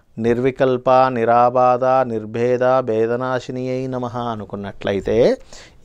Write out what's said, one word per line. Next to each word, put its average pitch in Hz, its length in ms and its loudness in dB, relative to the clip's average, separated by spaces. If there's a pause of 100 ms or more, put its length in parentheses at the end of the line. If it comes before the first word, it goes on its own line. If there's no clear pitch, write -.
(180)
నిర్వికల్ప, 123 720 0 (200)
నిరాబాధ, 123 760 2 (220)
నిర్భేద, 117 580 -2 (140)
భేదనాశిని 127 920 -2
అయి 131 180 -4
నమః 123 300 -6
అనుకున్నట్లయితే 104 1000 -4 (680)